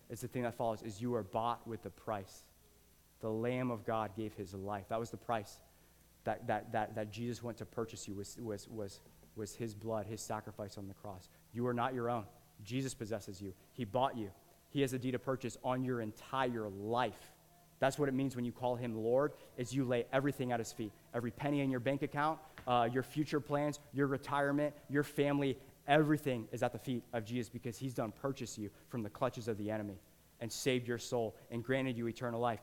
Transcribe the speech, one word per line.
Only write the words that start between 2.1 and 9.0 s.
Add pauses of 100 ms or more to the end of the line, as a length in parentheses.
The
Lamb
of
God
gave
his
life.
That
was
the
price (680)
that,
that,
that,
that
Jesus
went
to
purchase
you,
was,
was,
was, (360)